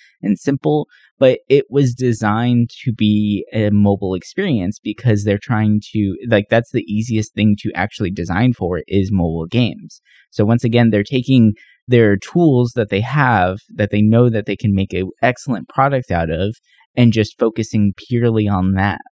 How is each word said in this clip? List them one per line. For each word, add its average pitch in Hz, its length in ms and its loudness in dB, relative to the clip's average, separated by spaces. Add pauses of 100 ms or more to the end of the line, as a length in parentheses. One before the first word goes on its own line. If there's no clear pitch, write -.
(200)
and 190 160 0
simple, 147 520 -2 (320)
but 131 180 4 (100)
it 139 220 4
was 127 240 2
designed 120 760 0 (140)
to 120 80 -2
be 104 600 0
a 107 180 0
mobile 101 440 2
experience 110 680 -4
because 107 400 -2
they're 101 180 -2
trying 107 400 0 (120)
to, 101 240 -2 (100)
like, 107 240 0
that's 117 220 0
the 117 100 -2 (100)
easiest 110 420 -4
thing 104 260 2
to 107 160 -6
actually 98 340 -4
design 98 440 -2
for 87 340 -4
is 98 240 0
mobile 82 340 -2
games. - 560 -4 (280)
So - 140 -2
once 117 200 0
again, 117 260 2
they're 104 140 0
taking 123 500 2 (320)
their 113 300 4
tools 127 580 0
that 110 160 -2
they 101 100 0
have, 117 580 0 (180)
that 104 160 -2
they 107 100 2
know 113 260 4
that 110 180 -2
they 101 100 -4
can 104 180 -2
make 98 180 -2
an 92 160 -4 (140)
excellent 123 460 -4
product 135 420 -2
out 82 200 -2
of, 95 260 -2 (400)
and 120 160 6
just 107 260 -2
focusing 113 580 0
purely 113 520 -2
on 95 260 0
that. 95 240 0 (120)